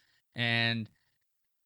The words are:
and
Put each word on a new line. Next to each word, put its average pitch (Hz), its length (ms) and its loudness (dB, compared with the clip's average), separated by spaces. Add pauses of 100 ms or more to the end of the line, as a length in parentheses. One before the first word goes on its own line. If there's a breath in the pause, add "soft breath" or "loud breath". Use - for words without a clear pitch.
(360)
and 117 540 0 (760)